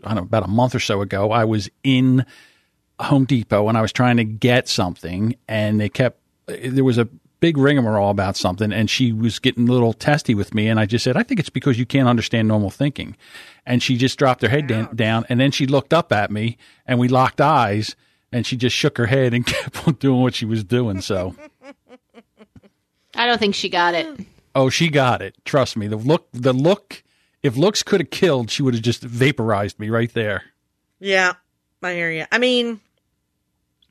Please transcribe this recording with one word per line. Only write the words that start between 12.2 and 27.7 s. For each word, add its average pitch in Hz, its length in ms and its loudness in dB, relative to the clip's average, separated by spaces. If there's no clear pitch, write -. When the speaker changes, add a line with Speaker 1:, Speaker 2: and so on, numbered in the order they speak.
Speaker 1:
normal 104 200 2
thinking." 131 460 -6
And 120 160 0
she 135 140 0
just 123 240 0
dropped 131 220 2
her 113 80 2
head 143 180 0
dan- 113 240 -2
Speaker 2:
Ouch. - 60 -12
Speaker 1:
down, 113 320 0
and 120 100 0
then 135 120 2
she 139 140 -2
looked 135 280 0
up - 180 0
at 104 200 0
me, 107 260 -4
and 127 140 0
we 123 80 2
locked 127 320 2
eyes, 117 560 2
and 120 140 -4
she 131 120 -6
just 120 180 0
shook 147 220 -2
her 120 100 0
head 127 260 2
and 120 120 0
<laughs> - 20 -4
kept - 400 -6
on 151 80 2
doing 131 260 2
what 127 140 0
she 117 100 -4
was 110 180 -2
doing, 107 380 -2
so. 92 340 -6
Speaker 3:
I 233 100 0
don't 240 140 0
think 202 160 0
she 196 140 -6
got 175 260 2
it. 302 240 -6
Speaker 1:
Oh, 131 140 4
she 165 200 0
got 131 320 2
it. 98 140 -12
Trust 135 320 0
me. 104 100 -4
The 107 100 -4
look, 135 340 0
the 123 220 0
look, 151 500 0
if 127 140 0
looks 190 260 0